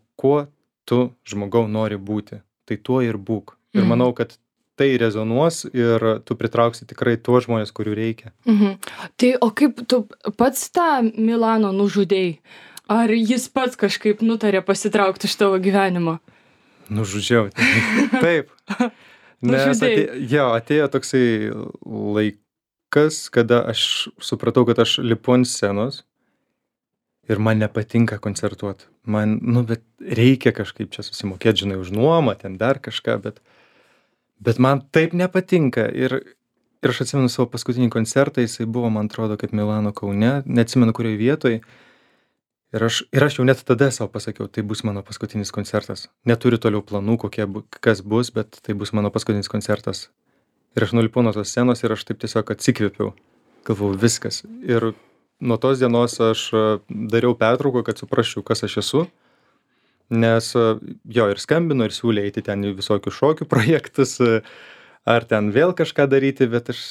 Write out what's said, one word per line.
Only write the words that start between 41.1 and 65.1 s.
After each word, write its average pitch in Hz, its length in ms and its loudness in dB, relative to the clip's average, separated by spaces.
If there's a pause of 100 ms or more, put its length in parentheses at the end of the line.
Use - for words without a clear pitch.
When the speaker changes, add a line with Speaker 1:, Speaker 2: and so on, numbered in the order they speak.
Speaker 1:
vietoj. 120 400 0 (1160)
Ir 110 80 0
aš, 113 140 0 (180)
ir 135 80 6
aš 143 140 0
jau 127 100 2
net 127 160 2
tada 131 260 2
sau 107 220 -6
pasakiau, 107 340 -8
"Tai - 160 -8
bus 104 220 -6
mano 101 180 -4
paskutinis 104 480 -8
koncertas. - 580 -6 (200)
Neturiu 117 320 2
toliau 104 240 0
planų, 104 320 -2
kokie 107 320 -6
bu-, 95 140 -10 (180)
kas 101 240 2
bus, 113 260 -2
bet - 300 -8
tai 107 160 -8
bus 101 160 -8
mano 104 180 0
paskutinis 104 380 -2
koncertas." - 600 -6 (680)
Ir 113 80 2
aš 104 80 -2
nulipau 117 320 2
nuo 110 80 2
tos 104 160 -6
scenos 123 340 0
ir 110 100 0
aš 104 120 -6
taip - 160 -10
tiesiog 110 320 -2
atsikvėpiau. 104 600 -2 (500)
Galvojau, 101 320 -2
"Viskas." 110 460 -2 (260)
Ir 113 220 0 (500)
nuo 117 160 0
tos 131 240 0
dienos 120 400 2
aš, 113 220 2 (100)
e, 107 280 2 (280)
dariau 117 260 2
pertrauką, 123 500 0
kad 110 120 -6
suprasčiau, - 480 -4
kas - 200 -2
aš - 200 -6
esu. 160 220 0 (1040)
Nes, 113 440 2
e, 117 120 4 (420)
jo, 113 220 2
ir 101 100 -4
skambino, 151 440 -2
ir 107 80 -2
siūlė 104 360 -2
eiti 104 160 -6
ten 101 200 -4
į 101 120 -4
visokius 101 400 -4
šokių 156 320 0
<laughs> - 60 -2
projektus, 135 680 0
e, 113 220 2 (640)
ar 117 180 4